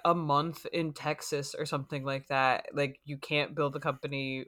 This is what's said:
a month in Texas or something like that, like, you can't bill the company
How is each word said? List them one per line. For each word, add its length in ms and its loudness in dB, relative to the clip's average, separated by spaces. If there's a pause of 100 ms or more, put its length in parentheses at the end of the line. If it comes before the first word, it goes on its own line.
a 100 8
month 580 2
in 200 0
Texas 640 -4
or 120 -4
something 380 -4
like 240 -4
that, 440 4
like, 320 0
you 140 -8
can't 360 0
bill 160 2
the 100 -6
company 680 -4